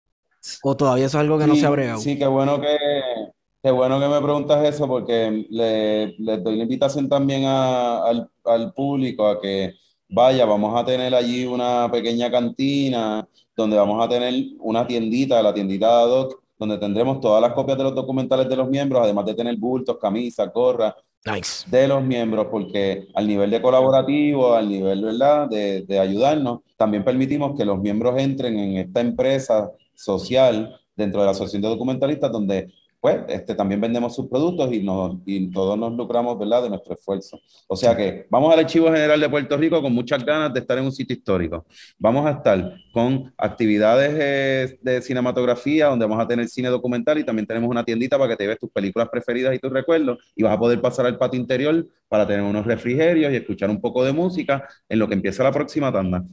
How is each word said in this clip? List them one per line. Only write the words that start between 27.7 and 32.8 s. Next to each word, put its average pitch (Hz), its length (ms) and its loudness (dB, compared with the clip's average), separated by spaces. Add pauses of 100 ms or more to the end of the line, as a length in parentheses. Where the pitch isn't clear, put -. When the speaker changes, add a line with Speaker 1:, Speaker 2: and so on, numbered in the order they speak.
Speaker 2:
miembros 110 420 0
entren 135 380 -2
en 98 200 -2
esta 92 220 -2
empresa 120 720 0 (240)
social 107 840 0 (160)
dentro 101 240 -2
de 101 60 4
la 98 60 4
Asociación 98 300 -4
de 107 60 -2
Documentalistas, 131 640 -2
donde, 98 400 -2 (280)